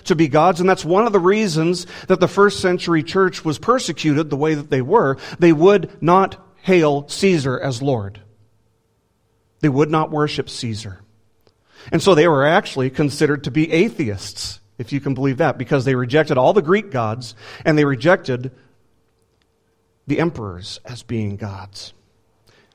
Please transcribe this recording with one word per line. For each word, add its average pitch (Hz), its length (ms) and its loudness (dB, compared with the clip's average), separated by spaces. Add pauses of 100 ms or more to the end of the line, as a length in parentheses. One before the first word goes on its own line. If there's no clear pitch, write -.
to 180 120 0
be 156 120 2
gods. 156 320 2
And 185 100 2
that's 185 160 0
one 196 220 2
of 208 60 -4
the 202 60 4
reasons 175 680 0 (200)
that 185 120 2
the 175 80 2
first 202 320 2
century 180 420 0
church 185 420 -2
was 156 140 -4
persecuted 160 720 0
the 143 80 -4
way 156 160 0
that 147 160 -6
they 131 140 0
were. 156 340 2 (220)
They 170 140 6
would 180 360 4 (120)
not 180 340 4 (260)
hail 147 460 2
Caesar 143 520 0
as 131 220 -6
Lord. 110 380 -4 (1400)
They 156 80 2
would 143 200 2
not 156 220 0
worship 147 400 -4
Caesar. 107 480 -10 (920)
And 165 120 0
so 196 100 6
they 160 140 6
were 143 180 4
actually 151 440 0
considered 147 560 -2
to 135 60 -6
be 156 200 0
atheists, 160 880 -4 (180)
if 120 140 -10
you 143 80 -4
can 139 140 -4
believe 131 240 -2
that, 147 200 0
because 131 280 -2
they 135 100 0
rejected 131 420 0
all 131 140 4
the 196 100 2
Greek 202 300 0
gods 120 420 -6 (300)
and 156 140 2
they 147 80 4
rejected 131 640 0 (1500)
the 139 140 -2
emperors 104 640 -6
as - 180 -16
being 107 360 -6
gods. 98 560 -14 (800)